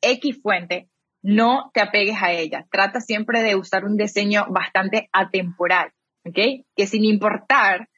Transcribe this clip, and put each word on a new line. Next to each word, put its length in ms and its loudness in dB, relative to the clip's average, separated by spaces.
X 380 -2
fuente, 480 -4
no 480 2
te 80 0
apegues 420 0
a 100 2
ella. 380 -6
Trata 300 0
siempre 420 -2
de 140 2
usar 300 -4
un 100 0
diseño 540 0
bastante 600 -2
atemporal, 800 0
¿ok? 420 -2
Que 100 2
sin 180 0
importar 920 2